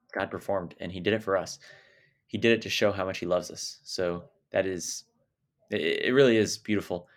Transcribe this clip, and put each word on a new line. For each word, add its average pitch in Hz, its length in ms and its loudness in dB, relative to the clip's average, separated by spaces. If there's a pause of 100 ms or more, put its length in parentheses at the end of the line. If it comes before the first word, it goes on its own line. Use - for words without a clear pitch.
(160)
God 95 160 -4
performed, 90 500 -6
and 90 120 -8
he 95 80 -8
did 98 140 2
it 110 80 -2
for 98 140 0
us. 85 220 -4 (680)
He 107 120 -6
did 117 140 6
it 110 100 2
to 98 80 -8
show 104 220 2
how 98 120 -2
much 92 140 -4
he 90 80 -6
loves 87 240 0
us. - 340 -12
So 87 400 -4 (260)
that 95 160 0
is, - 380 -8 (680)
it, 104 100 -2 (260)
it 120 60 2
really 131 240 6
is 104 220 2
beautiful. 95 580 -4